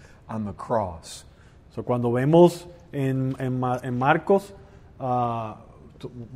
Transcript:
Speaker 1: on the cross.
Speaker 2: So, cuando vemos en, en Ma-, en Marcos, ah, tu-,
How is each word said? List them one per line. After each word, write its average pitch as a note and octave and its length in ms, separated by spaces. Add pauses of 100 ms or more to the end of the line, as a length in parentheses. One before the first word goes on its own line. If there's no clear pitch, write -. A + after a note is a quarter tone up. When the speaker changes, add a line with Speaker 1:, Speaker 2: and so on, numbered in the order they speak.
(280)
Speaker 1:
on A2+ 160
the G2 80
cross. F#2+ 720 (500)
Speaker 2:
So, A2 80
cuando A#2+ 300
vemos E3 540 (260)
en, C3 460
en B2+ 200
Ma-, B2+ 240
en B2 160
Marcos, E3 540 (480)
ah, A#2+ 560 (420)
tu-, B2 120 (260)